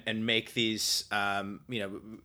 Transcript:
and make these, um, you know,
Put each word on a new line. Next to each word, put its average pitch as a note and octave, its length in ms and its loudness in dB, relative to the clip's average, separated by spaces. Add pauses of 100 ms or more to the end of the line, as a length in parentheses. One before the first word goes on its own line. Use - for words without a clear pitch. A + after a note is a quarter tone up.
and A2 180 0
make A2+ 300 2
these, A2 560 2
um, G2+ 580 0
you A#2+ 120 -2
know, G2 200 -6 (240)